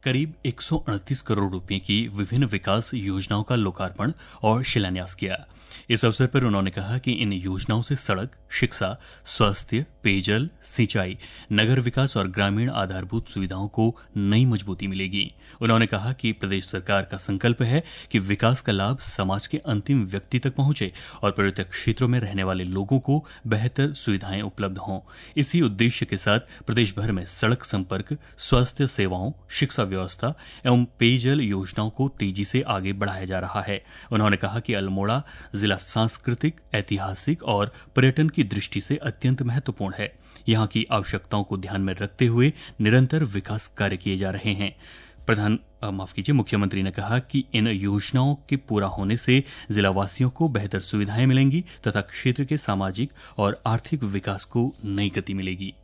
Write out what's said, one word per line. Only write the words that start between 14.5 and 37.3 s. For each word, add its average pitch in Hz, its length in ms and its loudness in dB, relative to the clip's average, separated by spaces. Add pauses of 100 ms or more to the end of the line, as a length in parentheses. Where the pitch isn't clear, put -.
मिलेगी। 95 460 -4 (280)
उन्होंने 113 260 4
कहा 110 260 -2
कि 113 200 -2
प्रदेश 95 320 -2
सरकार 98 380 -2
का - 140 -8
संकल्प 110 460 0
है 127 220 2 (260)
कि 117 80 2
विकास 101 420 2
का 117 120 -2
लाभ 101 260 0
समाज 95 480 -2
के 151 120 -4
अंतिम 120 460 0
व्यक्ति 98 340 -4
तक 131 160 -2
पहुंचे 139 380 0 (300)
और 101 80 4
पर्वतीय 98 340 0
क्षेत्रों - 440 0
में 123 120 2
रहने 98 240 -4
वाले 92 200 -2
लोगों 98 340 0
को 147 260 0 (220)
बेहतर 120 460 0
सुविधाएं 98 500 -2
उपलब्ध 95 360 -4
हों। 95 220 -6 (360)
इसी 151 240 2
उद्देश्य 117 460 2
के 101 100 -4
साथ 107 240 2 (260)
प्रदेश 110 320 2
भर 107 140 0
में 90 140 -2
सड़क - 380 0
संपर्क, 98 540 -4 (200)
स्वास्थ्य 127 480 2
सेवाओं, 95 460 -2 (180)
शिक्षा - 320 -2
व्यवस्था 95 560 -4 (280)
एवं 123 200 6 (120)
पेयजल 127 420 4
योजनाओं 101 500 -2
को 139 180 0
तेजी 101 360 -2
से 127 180 0
आगे 98 300 -2
बढ़ाया 98 320 -4
जा 92 140 -4
रहा 92 220 -4
है। 98 220 -4 (300)
उन्होंने 107 240 4
कहा 101 240 -4
कि 117 140 -2
अल्मोड़ा 98 480 0 (340)
जिला 101 200 2
सांस्कृतिक, - 840 -2 (140)
ऐतिहासिक 98 680 -2